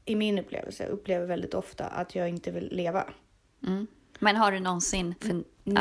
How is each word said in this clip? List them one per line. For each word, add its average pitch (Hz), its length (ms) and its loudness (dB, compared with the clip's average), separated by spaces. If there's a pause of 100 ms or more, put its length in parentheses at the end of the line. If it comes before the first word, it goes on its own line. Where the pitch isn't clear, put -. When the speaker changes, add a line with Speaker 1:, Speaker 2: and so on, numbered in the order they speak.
Speaker 1:
i 220 100 0
min 208 240 2
upplevelse, - 480 -6
upplever 180 380 0
väldigt 175 280 -2
ofta - 340 -4
att - 280 -6
jag 180 140 0
inte 175 220 -4
vill 175 200 -6
leva. 175 340 0 (640)
Speaker 2:
Mm. 196 200 0 (320)
Men 208 160 6
har 214 160 6
du 190 80 0
någonsin 180 640 0
fun-, 180 220 0 (200)
Speaker 1:
Nej. 202 180 2